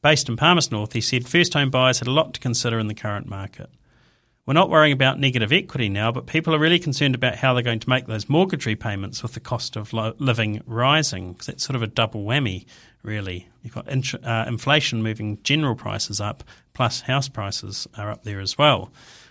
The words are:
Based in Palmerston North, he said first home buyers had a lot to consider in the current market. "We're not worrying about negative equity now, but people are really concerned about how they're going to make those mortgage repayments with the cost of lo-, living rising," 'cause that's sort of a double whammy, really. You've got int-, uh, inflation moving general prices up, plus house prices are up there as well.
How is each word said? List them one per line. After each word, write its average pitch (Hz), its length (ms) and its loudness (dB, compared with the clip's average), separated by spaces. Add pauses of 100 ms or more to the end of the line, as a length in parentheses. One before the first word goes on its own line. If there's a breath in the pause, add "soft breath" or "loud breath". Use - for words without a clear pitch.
Based 147 280 4
in 113 80 -2
Palmerston 160 400 4
North, 107 160 -6
he 113 80 -2
said 123 260 -2
first 175 260 2
home 139 160 2
buyers 127 300 4
had - 80 -4
a 127 40 0
lot 156 220 2
to - 60 -12
consider 117 400 -2
in 107 80 -2
the 107 60 -6
current 104 340 -6
market. 98 420 -12 (760)
"We're 135 80 0
not 180 160 6
worrying 151 240 6
about 131 260 2
negative 123 320 2
equity 139 380 0
now, 104 220 0
but 123 140 -6
people 160 300 0
are 147 40 0
really 165 200 4
concerned 139 360 2
about 123 200 0
how 131 180 2
they're 123 80 2
going 117 200 -2
to - 80 -4
make 127 180 2
those 110 220 -6
mortgage 170 360 2
repayments 101 560 -4
with 117 120 -8
the - 80 -10
cost - 340 -6
of 104 160 -8
lo-, 113 260 -4
living 110 480 0
rising," 120 720 0
'cause - 120 -14
that's - 180 -8
sort 131 100 -4
of 117 80 0
a 110 40 -4
double 107 360 -2
whammy, 107 420 -2 (380 soft breath)
really. 98 460 -8 (120)
You've 113 140 -16
got 113 140 -10
int-, 131 340 -2
uh, 113 240 0
inflation 120 560 0
moving 107 400 -4
general 143 320 2
prices 104 460 -6
up, 104 240 -6 (280 soft breath)
plus - 280 0
house 135 260 -2
prices 98 580 -8 (120)
are 104 120 -6
up 107 140 -10
there 101 160 -8
as 98 180 -6
well. 127 360 4 (380 loud breath)